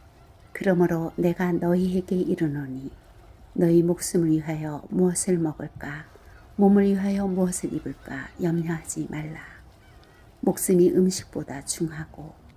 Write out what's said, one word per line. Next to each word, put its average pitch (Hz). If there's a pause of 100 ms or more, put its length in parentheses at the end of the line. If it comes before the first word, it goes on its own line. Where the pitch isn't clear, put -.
(520)
"그러므로 175
내가 175
너희에게 180
이르노니 143 (600)
너희 170
목숨을 170
위하여 156
무엇을 180
먹을까, 151 (520)
몸을 202
위하여 196
무엇을 185
입을까 135 (140)
염려하지 165
말라. 156 (1000)
목숨이 180
음식보다 151
중하고 156 (220)